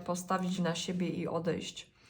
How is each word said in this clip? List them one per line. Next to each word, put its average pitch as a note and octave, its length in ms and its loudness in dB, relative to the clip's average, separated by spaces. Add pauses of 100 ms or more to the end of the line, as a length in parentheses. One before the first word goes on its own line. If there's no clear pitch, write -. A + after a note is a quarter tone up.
postawić F3+ 540 0
na E3+ 160 4
siebie F3+ 320 0
i D#3+ 200 0
odejść. - 640 -2 (180)